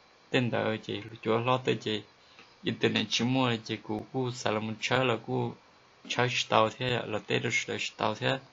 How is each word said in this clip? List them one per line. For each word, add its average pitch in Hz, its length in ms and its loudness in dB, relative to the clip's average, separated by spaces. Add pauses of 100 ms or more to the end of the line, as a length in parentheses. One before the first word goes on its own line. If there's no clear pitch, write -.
(300)
tên 127 200 2
đó 107 320 0
chỉ, 104 180 -6 (220)
chúa 110 160 2
lo 127 180 2
tới 127 240 0
chỉ. 107 220 -4 (600)
Internet 110 460 0
chỉ - 160 0
mua 131 240 2
là 117 160 2
chỉ 110 120 -4
cụ, 107 360 -6
cụ 127 180 -2
xài 117 220 -2
là 107 80 0
một 110 200 -4
chơi 127 240 2
là 120 120 2 (100)
cụ 123 260 -2 (560)
chơi 123 200 2 (200)
tàu 110 200 6
thế 123 280 -2
ạ, 113 100 -2
là 107 200 -4
tê 123 120 2
đó 123 120 -2 (160)
là 107 100 -4 (200)
tàu 110 180 0
thế. 131 240 0 (140)